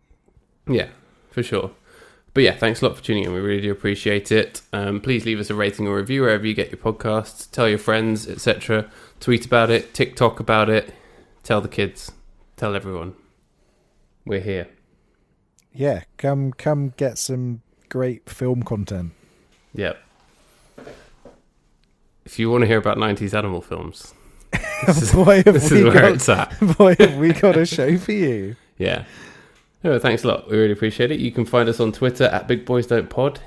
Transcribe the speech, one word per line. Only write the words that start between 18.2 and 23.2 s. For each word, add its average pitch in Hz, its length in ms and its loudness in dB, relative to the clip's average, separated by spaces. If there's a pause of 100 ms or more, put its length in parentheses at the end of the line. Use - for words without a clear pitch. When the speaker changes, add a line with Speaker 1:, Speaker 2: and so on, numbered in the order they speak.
Speaker 2:
film 123 340 -4
content. 98 500 -6 (600)
Speaker 1:
Yep. 95 240 -6 (2250)
If - 120 -20
you 113 140 0
wanna 120 160 4
hear 110 100 4
about 104 200 -2
nineties 104 360 -2